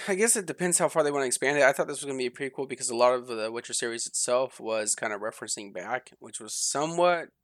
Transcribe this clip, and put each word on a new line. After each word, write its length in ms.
I 80
guess 220
it 80
depends 340
how 100
far 140
they 80
wanna 140
expand 320
it. 80
I 80
thought 160
this 140
was 20
gonna 140
be 80
a 40
prequel 380
because 220
a 60
lot 180
of 120
the 240
Witcher 220
series 340
itself 540
was 340
kinda 220
referencing 560
back, 460
which 220
was 120
somewhat 760